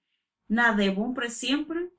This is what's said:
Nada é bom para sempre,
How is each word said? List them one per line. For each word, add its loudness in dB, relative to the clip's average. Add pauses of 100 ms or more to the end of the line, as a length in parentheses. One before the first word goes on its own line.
(480)
Nada 2
é 4
bom -2
para -6
sempre, -2